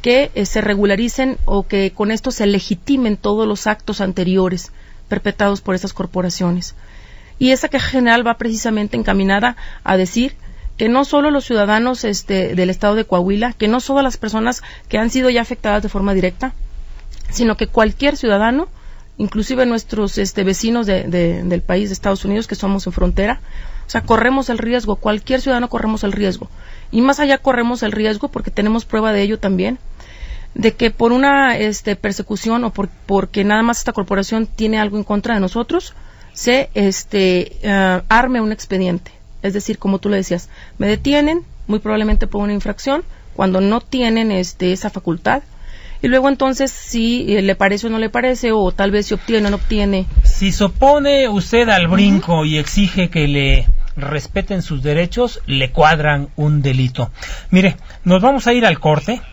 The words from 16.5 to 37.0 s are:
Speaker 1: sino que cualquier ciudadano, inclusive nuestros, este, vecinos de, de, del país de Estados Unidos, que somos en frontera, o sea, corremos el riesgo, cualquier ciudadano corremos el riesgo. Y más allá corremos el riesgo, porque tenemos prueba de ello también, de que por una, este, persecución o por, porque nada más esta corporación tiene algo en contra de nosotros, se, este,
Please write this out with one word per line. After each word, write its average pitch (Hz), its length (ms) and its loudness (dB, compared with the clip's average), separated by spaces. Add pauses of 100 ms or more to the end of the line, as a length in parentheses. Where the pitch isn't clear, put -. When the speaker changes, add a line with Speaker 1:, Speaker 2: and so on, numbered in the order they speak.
Speaker 1:
sino 220 280 0
que 214 100 -2
cualquier 233 480 2
ciudadano, 233 540 2 (480)
inclusive 220 480 0
nuestros, 220 520 -2
este, 196 280 -2
vecinos 226 400 0
de, 190 180 0
de, 175 400 0
del 175 180 0
país 196 280 0
de 190 40 -6
Estados 196 300 -2
Unidos, 208 240 -2
que 202 80 -6
somos 196 320 -2
en 180 60 -6
frontera, 190 480 0 (440)
o - 40 -16
sea, 226 140 -2
corremos 247 460 2
el 233 80 -2
riesgo, 226 380 -2
cualquier 220 460 -2
ciudadano 247 260 0
corremos 220 380 -2
el 196 80 0
riesgo. 202 360 -4 (420)
Y 226 100 2
más 277 180 4
allá 277 200 2
corremos 240 440 0
el 208 80 -2
riesgo, 214 380 -2
porque - 200 -6
tenemos 214 360 0
prueba 220 260 0
de 202 100 2
ello 208 160 0
también, 196 420 -2 (720)
de 220 220 2
que 226 160 0
por 233 200 2
una, 269 460 4
este, 214 400 -2
persecución 214 680 -4
o 226 80 -2
por, 196 160 -4 (180)
porque 196 380 0
nada 208 200 2
más 233 160 0
esta 240 120 -2
corporación 202 560 -2
tiene 220 320 -2
algo 208 180 -2
en 208 60 -4
contra 208 300 -2
de 202 80 2
nosotros, 240 520 -2 (380)
se, 254 420 0
este, 190 880 0